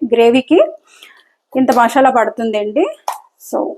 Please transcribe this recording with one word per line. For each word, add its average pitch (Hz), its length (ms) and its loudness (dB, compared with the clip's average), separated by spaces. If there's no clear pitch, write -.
గ్రేవీకి 233 480 2
ఇంత 262 200 2
మసాలా 262 380 2
పడుతుందండి. 220 680 -2
So - 80 -6